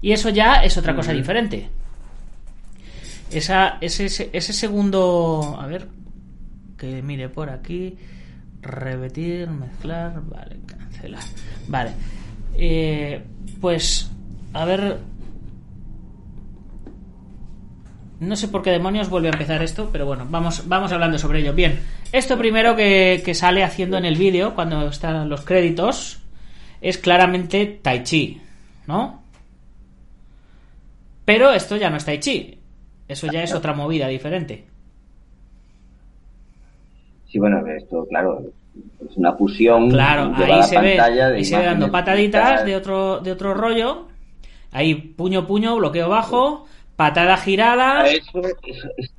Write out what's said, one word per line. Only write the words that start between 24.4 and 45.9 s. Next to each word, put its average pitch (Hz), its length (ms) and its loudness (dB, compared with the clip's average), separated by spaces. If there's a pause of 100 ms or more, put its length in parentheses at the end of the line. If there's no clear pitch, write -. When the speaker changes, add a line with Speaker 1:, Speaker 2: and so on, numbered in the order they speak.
Speaker 1:
cuando 156 340 -2
están 156 400 -4
los 147 160 -6
créditos, 180 800 0 (580)
es 185 180 -2
claramente 180 840 4
Tai 123 220 0
Chi, - 360 -2 (460)
¿no? 202 360 -4 (2000)
Pero 240 280 8
esto 208 240 0
ya 196 140 0
no 151 60 -4
es 147 80 -6
Tai 147 160 -4
Chi, - 380 -4 (500)
eso 143 220 -8
ya 160 120 -4
es 165 120 -4
otra 156 200 -2
movida 147 340 -2
diferente. 139 580 -6 (2500)
Speaker 2:
Sí, - 120 -4
bueno, 98 280 2
esto, 78 400 -6
claro, 85 360 -2 (680)
es - 60 -14
una 87 160 2
fusión, 117 580 4
Speaker 1:
Claro, 139 460 4
Speaker 2:
lleva - 80 2
Speaker 1:
ahí - 160 6
Speaker 2:
la - 20 8
Speaker 1:
se - 180 4
ve, 190 160 6
Speaker 2:
pantalla 120 340 6
de 120 60 2
Speaker 1:
ahí 98 80 0
se 165 120 0
ve 175 80 4
dando 165 220 2
Speaker 2:
imágenes - 40 0
Speaker 1:
pataditas 202 520 2
Speaker 2:
distintas. 233 240 4
Speaker 1:
de 196 100 0
otro, 190 440 -2
de 185 120 -6
otro 196 220 -4
rollo. 233 540 -2 (600)
Ahí 151 240 2
puño, 180 520 -2
puño, 220 300 0
bloqueo 170 320 0